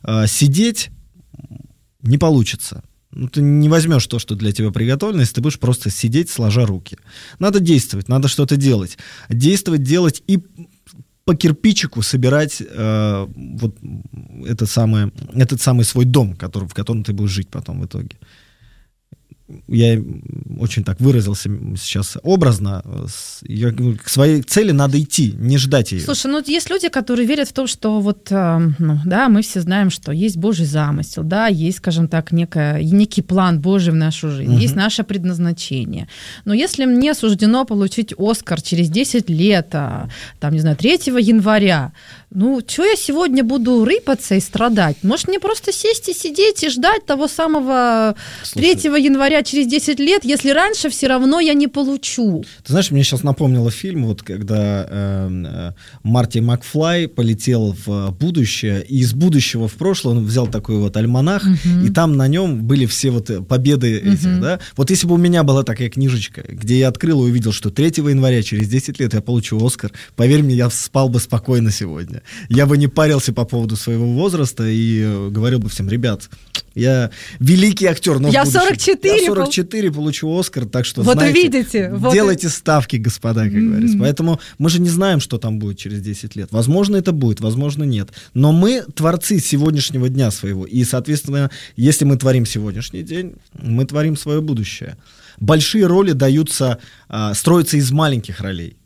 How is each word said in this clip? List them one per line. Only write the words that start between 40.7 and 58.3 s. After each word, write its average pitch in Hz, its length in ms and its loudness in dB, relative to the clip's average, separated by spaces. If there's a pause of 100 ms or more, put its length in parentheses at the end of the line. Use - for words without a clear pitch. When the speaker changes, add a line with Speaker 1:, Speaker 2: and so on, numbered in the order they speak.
Speaker 2:
третьего 262 400 0
января, 202 760 4 (400)
ну, 233 300 0
чё - 240 -4
я 427 100 4
сегодня 277 480 0
буду 240 400 2
рыпаться 277 520 0
и 190 40 4
страдать? 202 640 0
Может, 233 260 0
мне 381 120 -2
просто 415 340 -4
сесть 440 360 -2
и 349 40 -4
сидеть 392 500 0
и 311 60 -2
ждать 311 380 0
того 294 200 0
самого 254 840 0 (300)
Speaker 1:
Слушай. - 240 -8
Speaker 2:
третьего 302 280 2
января 277 440 4
через 277 280 0
десять 285 320 0
лет, 349 260 2
если 277 260 0
раньше 349 380 0
всё - 180 -2
равно 262 320 2
я 311 140 2
не 285 140 2
получу? 254 760 -2 (200)
Speaker 1:
Ты - 100 -4
знаешь, 180 180 2
мне 139 120 4
щас 127 200 -2
напомнило 127 480 2
фильм, 165 340 -4
вот 107 160 -4
когда, 104 720 -2
эм, 95 540 -4
э, 85 280 -10 (300)
Марти 120 360 0
Макфлай 151 680 0
полетел 113 680 0 (100)
в 101 260 -4
будущее, 110 760 -2